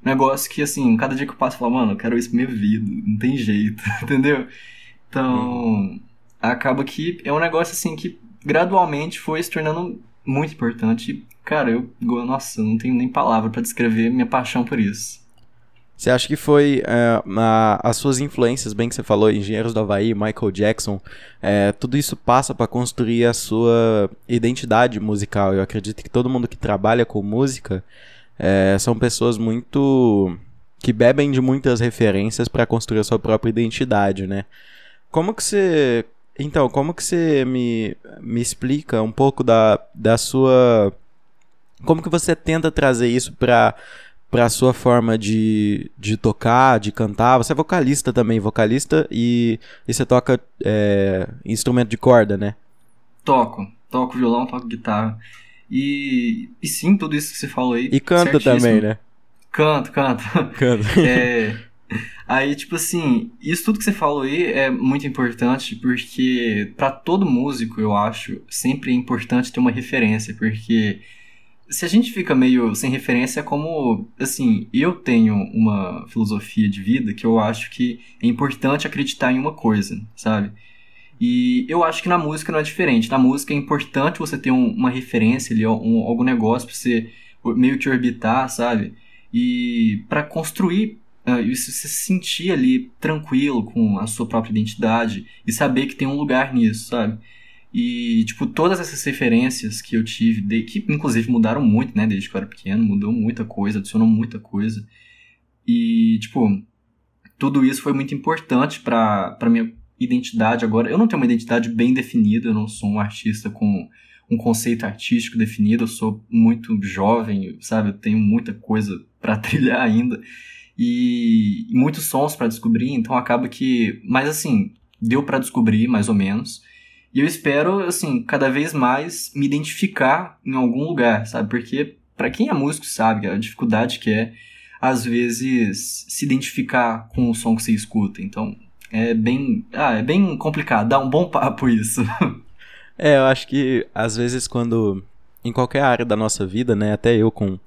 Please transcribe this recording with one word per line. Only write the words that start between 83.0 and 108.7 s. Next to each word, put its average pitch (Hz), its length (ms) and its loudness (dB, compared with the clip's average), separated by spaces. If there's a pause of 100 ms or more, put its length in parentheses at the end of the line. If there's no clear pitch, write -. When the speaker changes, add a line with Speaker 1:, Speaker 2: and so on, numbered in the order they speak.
Speaker 1:
Na 135 80 0
música 135 360 2
é 143 40 0
importante 143 640 -2
você 151 180 -6
ter 131 140 -2
um, 127 200 4
uma 127 180 0
referência 127 640 0
ali, 110 120 2
um, 113 340 2
algum 117 240 0
negócio 120 440 0
pra - 80 -16
você 113 340 -2 (460)
meio 131 220 4
que 143 100 -4
orbitar, 123 640 0
sabe? 120 440 -2 (400)
E 120 760 0
pra 151 140 0
construir, 180 760 -4 (260)
ah, 123 140 0
e 117 160 -2
você - 160 -8
se - 160 -10
sentir 180 640 -4
ali 127 480 2
tranquilo 143 640 0
com 110 360 0
a 107 80 -4
sua 113 200 -6
própria 113 240 -2
identidade 110 760 -2 (220)
e 113 60 -4
saber 135 320 0
que 135 100 -10
tem 139 120 -2
um 139 100 -4
lugar 131 360 0
nisso, 113 360 0
sabe? 110 300 -4 (540)
E, 240 520 0
tipo, - 200 -6
todas 170 340 0
essas 151 240 -10
referências 123 760 -2
que - 140 -8
eu 110 80 0
tive, 113 380 0
de-, 110 220 -2
que - 260 -6
inclusive 127 420 0
mudaram 117 320 2
muito, 113 320 2
né, 107 100 2
desde 101 240 -2
que - 60 -10
eu 95 40 -2
era 98 80 -10
pequeno, 101 360 -4
mudou 104 300 0
muita 113 320 -2
coisa, 104 340 -4
adicionou 110 280 0
muita 110 320 0
coisa. 107 460 -6 (800)
E, 113 560 2
tipo, 104 400 0 (760)
tudo 139 280 0
isso 131 160 0
foi 143 120 -2
muito 135 200 -4
importante 147 640 -2